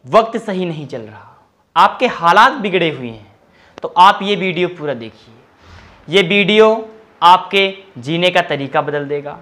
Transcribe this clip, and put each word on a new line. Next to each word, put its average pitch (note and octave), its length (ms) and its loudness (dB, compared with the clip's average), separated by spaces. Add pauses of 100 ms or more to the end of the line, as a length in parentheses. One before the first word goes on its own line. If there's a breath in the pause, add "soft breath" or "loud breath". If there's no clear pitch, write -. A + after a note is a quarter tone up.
वक्त A3 300 2
सही F#3+ 280 -6
नहीं D#3 220 -8
चल C3+ 140 -12
रहा, G#2+ 480 -20 (280)
आपके G#3 300 2
हालात G3+ 460 4
बिगड़े F3+ 380 -2
हुए C3 180 -10
हैं, A2 240 -18 (500 soft breath)
तो - 160 -10
आप G3 240 6
ये G3+ 140 -2
वीडियो F3 320 -2
पूरा D3+ 260 -8
देखिए। A2+ 400 -16 (720 soft breath)
ये F3+ 140 2
वीडियो G3+ 680 2 (320)
आपके G3 540 4 (220)
जीने E3 320 0
का F#3 100 2
तरीका D3 420 -4
बदल D3 220 -6
देगा। C#3+ 380 -10